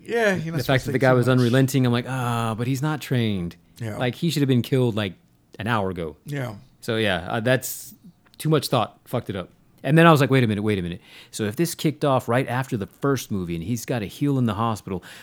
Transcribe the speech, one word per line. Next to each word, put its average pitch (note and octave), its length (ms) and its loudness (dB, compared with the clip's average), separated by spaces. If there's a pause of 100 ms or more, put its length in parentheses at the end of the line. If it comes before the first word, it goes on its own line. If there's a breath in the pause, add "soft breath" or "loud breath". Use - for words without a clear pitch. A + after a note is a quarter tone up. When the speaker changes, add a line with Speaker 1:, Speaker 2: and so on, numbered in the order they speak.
Speaker 1:
yeah, G#3+ 320 0
you D#3+ 160 -4
know, E3 80 -6
Speaker 2:
The B2 60 -2
fact C3+ 220 2
that - 60 -4
the C3+ 40 0
Speaker 1:
especially - 20 0
Speaker 2:
guy C3 140 6
Speaker 1:
too B2+ 60 6
Speaker 2:
was A#2 100 4
Speaker 1:
much. B2+ 100 4
Speaker 2:
unrelenting, B2+ 480 4
I'm A#2+ 60 2
like, A#2+ 160 0
"Ah, A#2+ 500 -2
but A#2+ 80 -2
he's C3 160 -2
not D#3 180 -4
trained." G#2 540 -2 (240)
Speaker 1:
Yeah. G#2+ 180 -8
Speaker 2:
Like, B2 200 -2
he E3+ 140 -2
should C#3+ 120 0
have C#3 60 2
been B2 140 4
killed, B2 340 0
like, G2+ 180 -4 (460)
an G#2 80 -4
hour G#2 220 0
ago. E2+ 260 -6 (100)
Speaker 1:
Yeah. C3+ 280 -8 (260)
Speaker 2:
So, A2+ 160 -4
yeah, G2 340 0
uh, A#2 100 -2
that's - 540 -2 (440)
too D#3 100 -4
much D3+ 200 2
thought. A#2 360 0
Fucked - 260 -6
it G2 60 -6
up. F#2 140 -10 (340)
And C#3 120 2
then E3 100 8
I E3+ 40 10
was D3 100 6
like, C3+ 100 2
"Wait C3+ 120 4
a A#2+ 60 2
minute, G#2 140 -2
wait G#2 160 0
a F#2 40 -4
minute. F2 180 -6 (300 loud breath)
So - 140 -6
if G#2+ 120 -4
this E3+ 200 -2
kicked - 280 -2
off C3+ 240 2
right B2 200 0
after B2 280 -4
the G2 100 -4
first - 440 -4
movie F2+ 240 -4
and E2 100 -6
he's A#2 220 -6
got B2 160 -4
a - 40 -6
heal C#3+ 300 -2
in B2+ 100 2
the A2 80 0
hospital, A2 500 -4 (180 loud breath)